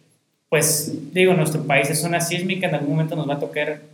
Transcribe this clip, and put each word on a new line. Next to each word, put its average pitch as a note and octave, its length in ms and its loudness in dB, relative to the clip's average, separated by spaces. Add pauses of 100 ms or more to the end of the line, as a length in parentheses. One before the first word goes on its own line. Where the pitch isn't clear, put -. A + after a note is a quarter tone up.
(500)
pues, - 640 0
digo, F#3 200 6
nuestro D#3 300 0
país C#3+ 260 2
es D#3 120 0
zona E3+ 200 0
sísmica, F#3 460 -2
en D#3 80 0
algún C#3+ 160 -2
momento D#3 240 0
nos C#3+ 140 -4
va C#3+ 60 -2
a - 40 -4
tocar D3+ 420 -4 (120)